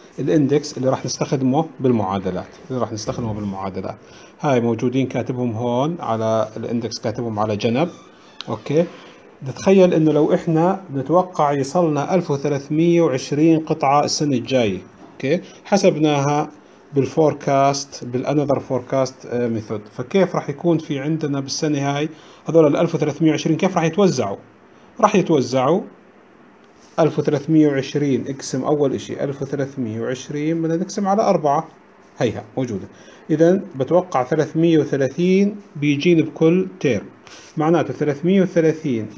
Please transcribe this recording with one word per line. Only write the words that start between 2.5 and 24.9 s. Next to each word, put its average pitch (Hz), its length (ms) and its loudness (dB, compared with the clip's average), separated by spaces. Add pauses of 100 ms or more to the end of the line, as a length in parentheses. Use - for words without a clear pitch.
اللي 127 100 -4
راح 117 120 -4
نستخدمه 117 400 -6
بالمعادلات. 98 640 -8 (440)
هاي 135 200 2
موجودين 120 460 0
كاتبهم 123 460 -4
هون 123 480 -2
على 110 560 0
الاندكس، 113 420 -6
كاتبهم 113 400 -4
على 107 180 0
جنب. 123 320 0 (600)
أوكي. 160 380 -2 (580)
نتخيل 185 500 4
إنه 156 180 4
لو 151 220 4
إحنا 175 460 0 (140)
نتوقع 147 580 0
يصلنا 147 600 0
ألف 170 160 0
وثلاثمية 151 720 2
وعشرين 151 580 2
قطعة 147 440 2
السنة 143 320 0
الجاية، 117 420 0 (340)
أوكي؟ 147 280 -2 (240)
حسبناها 151 880 2 (440)
بالفوركاست، 139 1120 0
بالانذر 131 560 0
forecast، 127 640 -4
آه، 120 220 -2
ميثود. 110 320 -6 (160)
فكيف 170 380 0
راح 151 160 -4
يكون 165 280 0
في 147 200 -6
عندنا 147 420 -2
بالسنة 143 380 -4
هاي 143 300 -2 (400)
هذول 156 180 6
الألف 170 280 2
وثلاثمية 151 360 0
وعشرين، 151 260 0
كيف 185 200 0
راح 165 80 2
يتوزعوا؟ 151 520 2 (640)